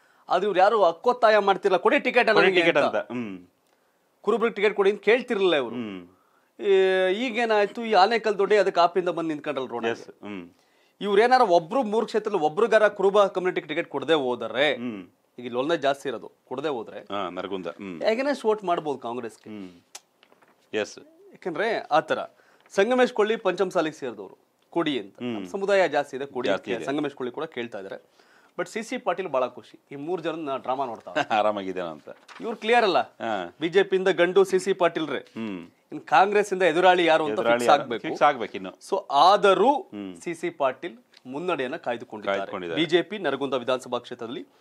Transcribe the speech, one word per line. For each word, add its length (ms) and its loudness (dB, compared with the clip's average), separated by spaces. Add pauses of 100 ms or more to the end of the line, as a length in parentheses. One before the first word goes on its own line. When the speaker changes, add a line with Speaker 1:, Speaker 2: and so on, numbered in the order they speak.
(280)
Speaker 1:
ಆದ್ರೆ 180 0
ಇವ್ರು 140 2
ಯಾರು 240 6
ಹಕ್ಕೊತ್ತಾಯ 540 4
ಮಾಡ್ತಿರಲ್ಲ, 380 2
"ಕೊಡಿ 220 2
ಟಿಕೆಟ್ 340 2
Speaker 2:
ಕೊಡಿ 140 6
Speaker 1:
ನನಗೆ" 140 4
Speaker 2:
ಟಿಕೆಟ್ 160 4
Speaker 1:
ಅಂತ. 200 2
Speaker 2:
ಅಂತ. 160 -4
ಹ್ಮ್. 340 -10 (760)
Speaker 1:
"ಕುರುಬರಿಗೆ 320 0
ಟಿಕೆಟ್ 200 0
ಕೊಡಿ" 160 4
ಅಂತ 120 -2
ಕೇಳ್ತಿರ್ಲಿಲ್ಲ 540 2
ಇವ್ರು. 180 -2
Speaker 2:
ಹ್ಮ್. 320 -8 (540)
Speaker 1:
ಈ, 120 2 (420)
ಈಗೇನಾಯ್ತು, 680 0
ಈ 80 -4
ಆನೇಕಲ್ 460 4
ದೊಡ್ಡ 140 0
ಅದಕ್ಕೆ 280 4
ಆಪಿಂದ 280 2
ಬಂದು 200 -2
ನಿಂತ್ಕೊಂಡ್ರಲ್ಲ 420 -6
ರೋಣ. 140 -6
Speaker 2:
ಎಸ್. 240 -4
ಹ್ಮ್. 400 -14 (520)
Speaker 1:
ಇವ್ರು 220 4
ಏನಾರ 180 6
ಒಬ್ರು 420 2
ಮೂರು 240 -2
ಕ್ಷೇತ್ರದಲ್ಲಿ 380 -2
ಒಬ್ರಿಗಾರ 440 2
ಕುರುಬ 380 2
ಕಮ್ಯುನಿಟಿಗೆ 400 -4
ಟಿಕೆಟ್ 220 -4
ಕೊಡದೆ 260 0
ಹೋದರೆ, 600 0
Speaker 2:
ಹ್ಮ್. 300 -8 (320)
Speaker 1:
ಈಗ 60 -14
ಇಲ್ಲಿ 140 -6
ಒಳ್ಳೆ 180 0
ಜಾಸ್ತಿ 320 -2
ಇರೋದು, 240 -10 (120)
ಕೊಡದೆ 240 -8
ಹೋದ್ರೆ 320 -8
Speaker 2:
ಹಾ, 280 -8
ನರಗುಂದ. 380 -8
ಹ್ಮ್. 340 -10
Speaker 1:
against 440 -2
ವೋಟ್ 200 -2
ಮಾಡ್ಬೋದು 340 -4
ಕಾಂಗ್ರೆಸ್ಗೆ. 520 -12
Speaker 2:
ಹ್ಮ್. 200 -14 (1040)
ಎಸ್. 240 -4 (340)
Speaker 1:
ಯಾಕೆಂದ್ರೆ 480 -4
ಆ 200 0
ಥರ 180 -2 (560)
ಸಂಗಮೇಶ್ 380 2
ಕೊಳ್ಳಿ 240 0
ಪಂಚಮಸಾಲಿಗೆ 600 -2
ಸೇರಿದವರು, 420 -12 (320)
ಕೊಡಿ 300 -2
ಅಂತ. 180 -14
Speaker 2:
ಹ್ಮ್. 160 -6
Speaker 1:
ನಮ್ಮ 140 -8
ಸಮುದಾಯ 400 2
ಜಾಸ್ತಿ 280 -4
ಇದೆ, 100 -8
ಕೊಡಿ 220 -4
Speaker 2:
ಜಾಸ್ತಿ 240 -2
Speaker 1:
ಅಂತ 100 -4
Speaker 2:
ಇದೆ. 40 -10
Speaker 1:
ಸಂಗಮೇಶ್ 280 -4
ಕೊಳ್ಳಿ 180 -8
ಕೂಡ 120 -10
ಕೇಳ್ತಾ 340 -10
ಇದ್ದಾರೆ. 520 -16 (280)
But 100 -6
ಸಿ 140 -8
ಸಿ 160 -8
ಪಾಟೀಲ್ 300 -4
ಬಹಳ 180 0
ಖುಷಿ, 340 -16 (120)
ಈ 20 -12
ಮೂರು 280 -6
ಜನ 340 -6
ಡ್ರಾಮಾ 280 -4
ನೋಡ್ತಾರೆ. 360 -6
Speaker 2:
<laughs> 180 0
ಆರಾಮಾಗಿದ್ದೇನೆ 500 -2
ಅಂತ. 200 -14 (320)
Speaker 1:
ಇವ್ರು 160 -8
ಕ್ಲಿಯರ್ 280 2
ಅಲ್ಲ, 140 2
Speaker 2:
ಹಾ. 640 -6
Speaker 1:
ಬಿ 80 -2
ಜೆ 140 4
ಪಿಯಿಂದ 260 0
ಗಂಡು 360 4
ಸಿ 140 2
ಸಿ 140 -2
ಪಾಟೀಲ್ರೇ. 460 0
Speaker 2:
ಹ್ಮ್. 520 -10 (220)
Speaker 1:
ಇನ್ 80 -12
ಕಾಂಗ್ರೆಸ್ 520 2
ಇಂದ 100 0
ಎದುರಾಳಿ 420 6
ಯಾರು 200 4
ಅಂತ 100 -4
Speaker 2:
ಎದುರಾಳಿ 240 2
Speaker 1:
ಫಿಕ್ಸ್ 100 0
Speaker 2:
ಯಾರು? 140 6
Speaker 1:
ಆಗ್ಬೇಕು. 200 -6
Speaker 2:
ಫಿಕ್ಸ್ 200 -4
ಆಗ್ಬೇಕು 300 2
ಇನ್ನು. 180 -10
Speaker 1:
So 280 -6 (120)
ಆದರೂ 640 6
Speaker 2:
ಹ್ಮ್. 420 -10
Speaker 1:
ಸಿ 180 -10
ಸಿ 160 -8
ಪಾಟೀಲ್ 480 -4 (280)
ಮುನ್ನಡೆಯನ್ನ 500 -4
ಕಾಯ್ದುಕೊಂಡಿದ್ದಾರೆ. 640 -6
Speaker 2:
ಕಾಯ್ದುಕೊಂಡಿದ್ದಾರೆ. 420 -6
Speaker 1:
ಬಿ 60 -2
ಜೆ 160 2
ಪಿ 160 -12
ನರಗುಂದ 360 -4
ವಿಧಾನಸಭಾ 440 -4
ಕ್ಷೇತ್ರದಲ್ಲಿ 480 -14 (140)